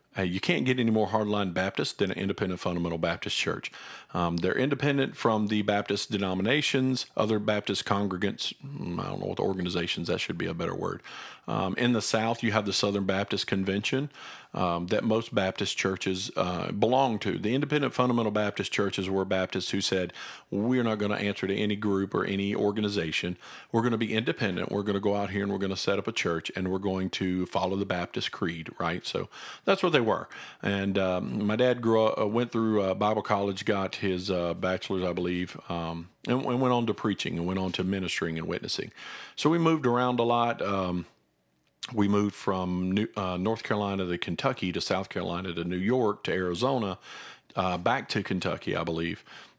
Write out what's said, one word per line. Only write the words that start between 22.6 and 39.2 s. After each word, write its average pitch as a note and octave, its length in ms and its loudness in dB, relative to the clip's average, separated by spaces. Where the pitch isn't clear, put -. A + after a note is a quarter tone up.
We're A#2 120 4
gonna A#2 140 2
be A2 160 0
independent. A2 580 0
We're G2+ 120 0
gonna G2 180 0
go G2+ 140 2
out G2+ 160 -2
here G2 120 -2
and G2+ 80 -2
we're G2 60 -2
gonna F#2+ 200 -2
set G2+ 220 0
up F#2+ 80 -4
a A2+ 60 -2
church E2+ 420 -2
and F#2 140 -2
we're F#2+ 100 0
going F#2+ 320 -2
to F#2 340 0
follow F#2+ 300 0
the G2 100 -2
Baptist F#2 460 -4
creed," E2 380 -4
right? E2+ 260 -2
So - 240 -4
that's G3 180 2
what F3 80 4
they C#3 100 6
were. G2 260 0
And, G2 340 2
um, G2 480 0
my G#2+ 120 0
dad B2 240 4
grew A2+ 240 6
up, A2 140 2
uh, G#2+ 80 2
went A#2 260 0
through, A2 280 4
uh, F#2+ 120 2
Bible G#2 280 2
college, G2+ 440 0
got G2 300 0
his, F#2 340 -2
uh, F2 240 0
bachelor's, F#2 500 -2
I F2+ 100 0
believe, F2+ 440 -2
um, E2+ 400 -6
and, B2+ 180 0
and B2 160 0
went B2 120 4
on A#2+ 140 2
to G#2+ 60 2
preaching F2+ 440 -2
and E2+ 100 0
went F#2+ 120 0
on F#2 140 -2
to F#2 100 0
ministering F#2 540 -2
and D#2+ 100 -6
witnessing. - 440 -4